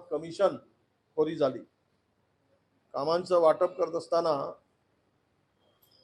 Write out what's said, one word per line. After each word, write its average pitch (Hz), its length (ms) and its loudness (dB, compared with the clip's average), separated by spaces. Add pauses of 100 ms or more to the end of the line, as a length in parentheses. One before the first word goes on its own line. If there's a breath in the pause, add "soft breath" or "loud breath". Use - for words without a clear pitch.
(100)
कमिशन 165 460 -2 (600)
खोरी 156 200 0
झाली. 139 220 0 (1400)
कामांचं 170 460 0
वाटप 170 400 2
करत 165 120 0
असताना 165 600 -2 (1500)